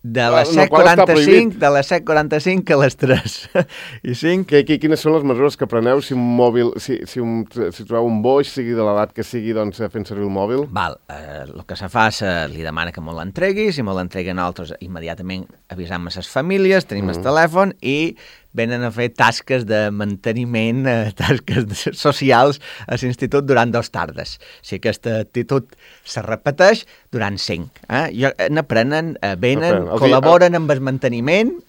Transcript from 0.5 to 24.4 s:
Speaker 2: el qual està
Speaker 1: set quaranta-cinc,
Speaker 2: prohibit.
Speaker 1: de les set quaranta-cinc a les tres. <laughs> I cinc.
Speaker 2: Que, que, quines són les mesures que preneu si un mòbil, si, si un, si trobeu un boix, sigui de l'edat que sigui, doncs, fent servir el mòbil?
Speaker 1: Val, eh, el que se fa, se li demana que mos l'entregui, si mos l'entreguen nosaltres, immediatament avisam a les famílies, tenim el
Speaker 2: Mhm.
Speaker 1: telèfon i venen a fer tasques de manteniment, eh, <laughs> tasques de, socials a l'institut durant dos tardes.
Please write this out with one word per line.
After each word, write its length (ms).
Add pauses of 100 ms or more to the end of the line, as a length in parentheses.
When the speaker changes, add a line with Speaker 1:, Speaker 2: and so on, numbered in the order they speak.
Speaker 2:
el 120
qual 180
està 80
Speaker 1:
set 100
quaranta-cinc, 220
Speaker 2:
prohibit. 320
Speaker 1:
de 100
les 160
set 200
quaranta-cinc 640
a 60
les 180
tres. 580
<laughs> 500
I 120
cinc. 320
Speaker 2:
Que, 180
que, 140
quines 200
són 140
les 100
mesures 340
que 100
preneu 340
si 140
un 80 (140)
mòbil, 420
si, 260
si 140
un, 320
si 320
trobeu 240
un 160
boix, 240
sigui 260
de 80
l'edat 320
que 100
sigui, 300
doncs, 380
fent 160
servir 180
el 80
mòbil? 380
Speaker 1:
Val, 260 (120)
eh, 360
el 220
que 80
se 140
fa, 220
se 360
li 160
demana 280
que 100
mos 120
l'entregui, 600
si 100
mos 160
l'entreguen 380
nosaltres, 420
immediatament 680 (240)
avisam 380
a 80
les 120
famílies, 600
tenim 240
el 80
Speaker 2:
Mhm. 40
Speaker 1:
telèfon 580
i 340 (360)
venen 300
a 80
fer 240
tasques 540
de 240
manteniment, 960
eh, 260
<laughs> 20
tasques 520
de, 260
socials 640 (300)
a 80
l'institut 500
durant 240
dos 220
tardes. 480 (240)